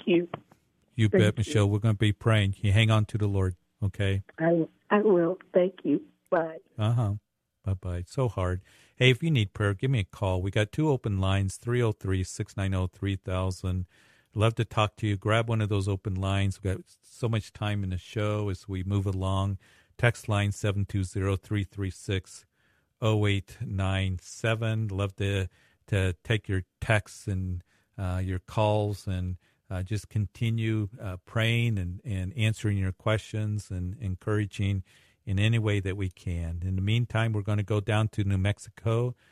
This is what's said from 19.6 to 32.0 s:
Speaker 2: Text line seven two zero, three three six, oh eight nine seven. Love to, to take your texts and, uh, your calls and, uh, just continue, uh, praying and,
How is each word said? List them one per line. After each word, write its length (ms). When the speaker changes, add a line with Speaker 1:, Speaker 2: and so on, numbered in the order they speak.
Speaker 2:
Text 320
line 220
seven 340
two 180
zero, 320
three 280
three 260
six, 560
oh 240
eight 400
nine 560
seven. 680
Love 260
to, 320
to 260
take 240
your 160
texts 480
and, 360
uh, 260
your 160
calls 680
and, 300
uh, 140
just 260
continue, 800
uh, 240
praying 520
and, 260